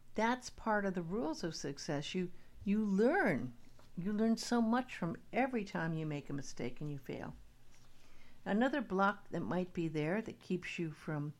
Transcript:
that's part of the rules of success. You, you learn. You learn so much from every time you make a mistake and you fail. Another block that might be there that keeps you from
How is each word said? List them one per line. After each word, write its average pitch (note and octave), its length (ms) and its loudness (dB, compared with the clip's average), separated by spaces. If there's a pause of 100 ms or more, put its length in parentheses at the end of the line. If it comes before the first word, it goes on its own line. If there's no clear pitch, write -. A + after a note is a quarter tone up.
(140)
that's B3 380 2
part G#3 340 2
of F#3+ 80 2
the F3+ 80 0
rules A3+ 420 -2
of D#3+ 120 -2
success. C#3+ 580 -2
You, F#3 160 0 (340)
you G#3+ 220 4
learn. G#3 680 4 (460)
You F#3 160 0
learn A3+ 240 4
so A#3+ 240 2
much A#3+ 340 2
from E3 220 -2 (160)
every A#3+ 300 2
time E3 340 0
you D#3+ 80 -2
make D3 240 -4
a - 40 -4
mistake - 480 -4
and D3+ 80 -2
you C#3+ 100 -4
fail. - 340 -6 (1120)
Another B3+ 340 4
block G3 520 2
that E3+ 100 0
might F3+ 320 0
be E3 140 0
there D#3 340 2
that - 180 -8
keeps - 380 -2
you E3 140 -2
from D3+ 480 -4